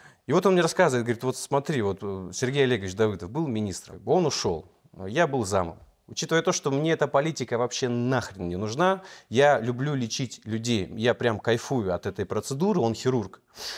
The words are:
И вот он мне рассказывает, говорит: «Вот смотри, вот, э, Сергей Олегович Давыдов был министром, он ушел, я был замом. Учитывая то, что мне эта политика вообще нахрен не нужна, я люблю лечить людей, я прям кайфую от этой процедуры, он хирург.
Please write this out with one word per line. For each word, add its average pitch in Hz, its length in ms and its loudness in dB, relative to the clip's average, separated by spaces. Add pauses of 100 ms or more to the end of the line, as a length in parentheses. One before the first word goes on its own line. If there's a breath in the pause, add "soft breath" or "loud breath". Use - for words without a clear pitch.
(260 loud breath)
И - 60 -2
вот 185 140 2
он 190 60 6
мне 180 100 6
рассказывает, 156 440 2
говорит: 117 180 -2
«Вот 127 120 -2
смотри, 143 460 -2
вот, 98 200 -2
э, 95 300 -8
Сергей 139 320 0
Олегович 98 300 0
Давыдов 104 360 0
был 151 180 -2
министром, 107 580 -4
он 160 200 4
ушел, 90 400 -2 (420)
я 156 180 2
был 135 180 -2
замом. 92 340 0 (280)
Учитывая 160 340 0
то, 180 120 2
что - 180 -2
мне 151 220 2
эта 156 140 2
политика 135 520 0
вообще 127 300 -2
нахрен 120 600 -2
не 87 80 -4
нужна, 160 460 0 (260 loud breath)
я 135 320 6
люблю 123 340 -2
лечить 123 520 -4
людей, 110 500 0
я 113 160 2
прям 113 260 0
кайфую 113 560 0
от 87 120 -6
этой 101 180 -4
процедуры, 139 560 -2
он 113 140 2
хирург. 117 480 -2 (360 loud breath)